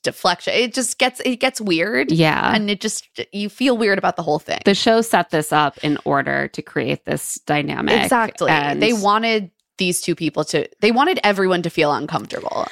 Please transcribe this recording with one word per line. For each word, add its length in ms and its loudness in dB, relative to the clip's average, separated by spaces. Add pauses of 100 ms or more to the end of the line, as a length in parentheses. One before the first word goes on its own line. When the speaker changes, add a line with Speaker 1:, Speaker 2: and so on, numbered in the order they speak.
Speaker 1:
deflection. 540 -2
It 180 0
just 240 -4
gets, 260 0
it 120 0
gets 260 -2
weird. 500 0
Speaker 2:
Yeah. 440 2
Speaker 1:
And 160 0
it 100 -4
just, 240 -6 (260)
you 180 -6
feel 280 0
weird 220 2
about 160 -2
the 80 -8
whole 160 -2
thing. 260 -6
Speaker 2:
The 100 6
show 260 4
set 280 0
this 240 -2
up 300 2
in 220 0
order 440 0
to 140 -12
create 420 -4
this 300 -6 (100)
dynamic. 560 0
Speaker 1:
Exactly. 480 0
Speaker 2:
And 320 0
Speaker 1:
They 120 2
wanted 580 0 (260)
these 240 0
two 140 -2
people 300 -4
to, 220 -2 (140)
they 100 4
wanted 320 2
everyone 400 2
to 60 -2
feel 240 2
uncomfortable, 800 -6